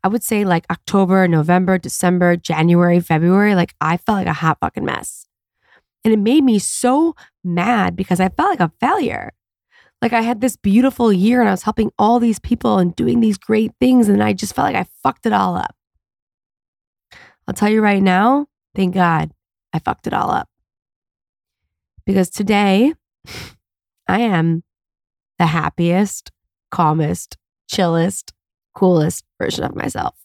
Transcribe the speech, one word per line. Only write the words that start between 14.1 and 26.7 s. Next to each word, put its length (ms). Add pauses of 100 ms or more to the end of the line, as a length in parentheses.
I 100
just 220
felt 120
like 100
I 100 (160)
fucked 240
it 60
all 240
up. 180 (1700)
I'll 60
tell 140
you 140
right 200
now, 440 (300)
thank 180
God 380 (400)
I 80
fucked 260
it 80
all 160
up. 180 (1600)
Because 240
today, 640 (1120)
I 140
am 420 (720)
the 100
happiest, 840 (400)